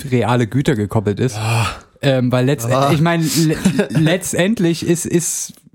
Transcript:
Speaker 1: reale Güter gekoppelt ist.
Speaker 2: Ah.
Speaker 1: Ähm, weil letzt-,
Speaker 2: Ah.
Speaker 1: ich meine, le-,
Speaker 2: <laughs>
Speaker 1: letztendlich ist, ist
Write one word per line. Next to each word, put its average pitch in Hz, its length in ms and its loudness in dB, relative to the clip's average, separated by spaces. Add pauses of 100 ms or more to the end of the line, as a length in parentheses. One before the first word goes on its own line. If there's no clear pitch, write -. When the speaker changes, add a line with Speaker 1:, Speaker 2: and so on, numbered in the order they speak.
Speaker 1:
reale 123 380 2
Güter 131 300 0
gekoppelt 104 420 -2
ist. 113 200 -2
Speaker 2:
Ah. 110 280 -2 (360)
Speaker 1:
Ähm, 131 280 2
weil 127 160 2
letzt-, 131 240 0
Speaker 2:
Ah. 135 220 2
Speaker 1:
ich 143 80 2
meine, 170 240 2
le-, 156 320 0
Speaker 2:
<laughs> 196 340 0
Speaker 1:
letztendlich 170 960 0
ist, 165 200 0
ist - 480 -4 (200)